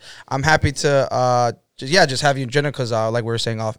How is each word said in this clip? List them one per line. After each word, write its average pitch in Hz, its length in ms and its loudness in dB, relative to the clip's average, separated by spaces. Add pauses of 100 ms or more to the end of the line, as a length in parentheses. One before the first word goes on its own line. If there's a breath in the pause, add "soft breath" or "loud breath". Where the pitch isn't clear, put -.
(300 loud breath)
I'm 135 140 -2
happy 156 300 2
to, 139 400 0
uh, 123 380 2 (260)
just, 131 140 -8
yeah, 180 140 6
just 131 160 -4
have 143 160 2
you 135 60 -4
in 120 60 -6
general 143 220 0
'cause, 123 220 -4
uh, 113 180 0
like 117 140 -2
we 117 60 -4
were 117 60 -2
saying 110 220 -4
off 110 200 -4